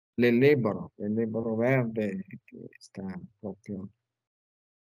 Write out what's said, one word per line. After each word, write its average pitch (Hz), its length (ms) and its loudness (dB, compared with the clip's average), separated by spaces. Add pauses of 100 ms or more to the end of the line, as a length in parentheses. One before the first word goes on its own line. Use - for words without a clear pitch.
(140)
l'elleboro, 120 840 4
l'elleboro 110 580 -2
verde 113 680 0 (200)
che - 240 -20 (100)
sta - 260 -16 (340)
proprio 98 500 -12 (960)